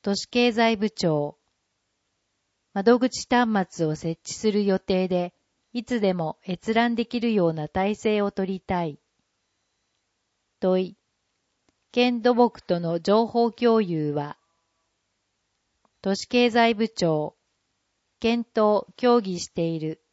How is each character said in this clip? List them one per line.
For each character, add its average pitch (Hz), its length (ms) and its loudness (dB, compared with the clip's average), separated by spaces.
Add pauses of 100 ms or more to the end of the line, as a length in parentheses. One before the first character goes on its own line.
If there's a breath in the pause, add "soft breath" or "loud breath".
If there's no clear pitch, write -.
都 202 140 -2
市 - 120 -8
経 240 260 2
済 226 260 2
部 208 100 0
長。 151 480 -2 (1400)
窓 226 260 4
口 - 300 -2
端 220 400 0
末 - 160 -4
を 151 100 0
設 165 300 -6
置 - 80 -12
す - 180 -2
る 202 140 0
予 190 140 2
定 185 300 0
で、 180 260 -2 (400)
い 233 100 -6
つ 240 160 -4
で 202 140 2
も 160 240 -6 (100)
閲 190 240 -6
覧 233 220 2
で 226 100 -2
き 240 160 -6
る 226 140 0
よ 180 140 4
う 160 40 0
な 151 160 -6
体 196 260 -2
制 214 280 0
を 202 80 -2
取 190 240 -4
り 180 80 -10
た 175 220 -4
い。 147 140 -8 (1600)
問 185 220 2
い。 180 140 -8 (920)
県 240 320 0
土 247 120 4
木 240 280 2
と 175 180 -2
の 170 200 -4
情 214 260 2
報 233 240 0
共 226 320 2
有 156 300 -2
は、 147 260 -8 (1600)
都 196 160 -2
市 - 100 -12
経 240 240 2
済 233 240 2
部 214 140 -2
長。 156 480 -2 (840)
検 233 320 -2
討、 214 460 0
協 240 240 4
議 185 180 -6
し - 80 -10
て - 160 -6
い 165 160 -2
る。 156 240 -8 (100)